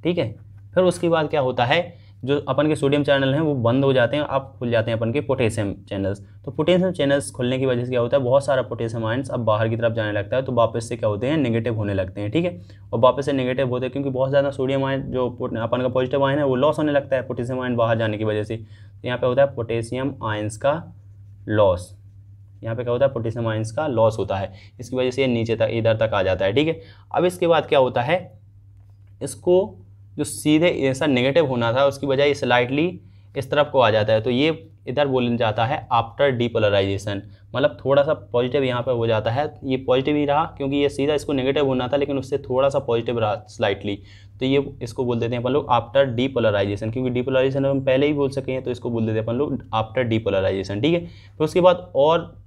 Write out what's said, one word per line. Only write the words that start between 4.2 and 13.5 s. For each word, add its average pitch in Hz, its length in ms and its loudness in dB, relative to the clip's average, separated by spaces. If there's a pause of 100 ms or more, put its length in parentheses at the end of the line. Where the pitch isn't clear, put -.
अब 135 340 -4
खुल 120 120 -4
जाते 117 200 0
हैं 110 80 -2
अपन 113 140 -2
के 143 80 0
पोटेशियम 113 540 -2 (140)
चैनल्स। 98 380 -4 (180)
तो 139 60 -8
पोटेशियम 175 420 2
चैनल्स 139 380 0
खुलने 127 280 -4
की 135 80 0
वजह 123 180 0
से 123 60 -8
क्या 123 100 0
होता 117 160 0
है, 139 60 2
बहुत 135 220 4
सारा 131 180 2
पोटेशियम 113 420 -6
आयंस 127 260 -2
अब 127 100 -4
बाहर 110 280 2
की 113 80 -2
तरफ 113 160 0
जाने 107 200 -2
लगता 104 240 -4
है, 135 60 0
तो 135 100 -6
वापस 117 360 0
से 117 80 -6
क्या 113 120 -2
होते 104 180 -2
हैं, 156 100 0
नेगेटिव 117 380 0
होने 101 200 -2
लगते 95 260 -4
हैं, 104 100 -4
ठीक 170 140 0
है। 175 180 -6 (300)
और 117 80 -2
वापस 127 260 4
से 147 60 0
नेगेटिव 131 360 0